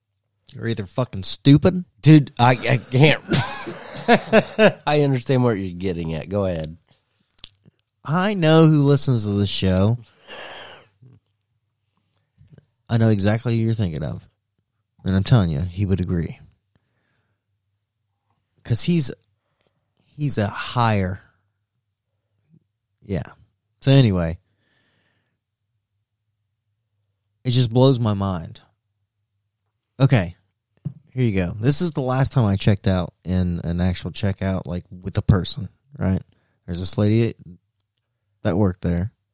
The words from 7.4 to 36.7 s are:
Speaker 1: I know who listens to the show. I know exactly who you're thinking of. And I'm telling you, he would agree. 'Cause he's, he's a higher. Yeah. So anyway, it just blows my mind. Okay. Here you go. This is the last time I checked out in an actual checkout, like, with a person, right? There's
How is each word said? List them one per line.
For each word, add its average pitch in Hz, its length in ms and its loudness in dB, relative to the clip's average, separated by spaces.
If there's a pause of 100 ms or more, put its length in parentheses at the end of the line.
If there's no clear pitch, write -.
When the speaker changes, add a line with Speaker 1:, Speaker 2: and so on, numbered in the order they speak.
Speaker 1:
I 180 300 -2
know 160 320 6
who 151 160 4
listens 135 400 2
to 104 80 -2
the 101 160 0
show. 95 500 0 (3000)
I 117 80 0
know 113 120 4
exactly 110 480 0
who 113 60 0
you're 113 100 0
thinking 85 300 -4
of. - 240 -10 (800)
And 95 100 0
I'm 95 80 2
telling 101 260 4
you, 76 120 -4
he 90 240 -6
would 90 140 0
agree. 87 400 -4 (2250)
'Cause - 200 -2
he's, 170 280 0 (920)
he's 147 320 -6
a 107 100 0
higher. 101 720 -2 (1900)
Yeah. 90 180 -8 (580)
So 135 100 2
anyway, 95 460 2 (3000)
it 127 80 -2
just 120 220 0
blows 127 260 4
my 110 140 0
mind. 98 480 -6 (1400)
Okay. 107 360 2 (760)
Here 127 140 -2
you 107 100 0
go. 90 240 -2
This 143 220 0
is 175 100 -2
the 147 100 -6
last 127 300 0
time 120 140 2
I 98 100 2
checked 98 320 0
out 92 260 -2 (120)
in 90 400 -2
an 87 160 -2
actual 90 300 -4
checkout, 95 540 -4
like, 87 240 -10
with 92 280 -10
a - 40 -2
person, 95 460 -2 (320)
right? 92 220 -2 (440)
There's 87 140 -8